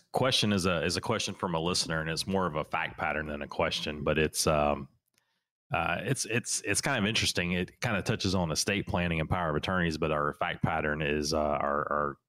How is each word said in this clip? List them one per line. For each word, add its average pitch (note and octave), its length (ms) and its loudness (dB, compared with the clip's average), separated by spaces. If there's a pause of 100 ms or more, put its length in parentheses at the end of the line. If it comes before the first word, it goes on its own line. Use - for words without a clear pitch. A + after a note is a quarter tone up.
(140)
question B2+ 400 2
is F#2 120 2
a, E2+ 200 2
is E2+ 100 0
a F2 60 -2
question G#2 340 -2
from F#2 180 -2
a D#2+ 60 2
listener, E2 400 0
and D#2 100 -2
it's D#2+ 160 -2
more F#2+ 200 2
of D#2 100 -2
a D2+ 80 0
fact D#2+ 340 -4
pattern D#2 300 -2
than D2 140 -6
a C#2+ 60 -8
question, D#2 580 -2
but D#2 120 2
it's, D#2 300 2
um, D2 400 2 (840)
uh, E2+ 280 0
it's, - 240 -2
it's, - 400 -4
it's G#2 160 0
kind C#3 180 0
of G2+ 100 2
interesting. F#2 440 0
It F2+ 280 -4
kind A#2 160 0
of F2 60 -2
touches G2 320 0
on F2 160 2
estate G2 340 0
planning F2 340 0
and D#2 80 0
power F2+ 220 0
of D2+ 60 2
attorneys, E2+ 420 0
but D#2 140 0
our D2 220 0
fact E2+ 280 -4
pattern D#2 400 0
is, D2+ 320 0
uh, D#2 60 2
our, D2 520 0
our D2 260 0 (120)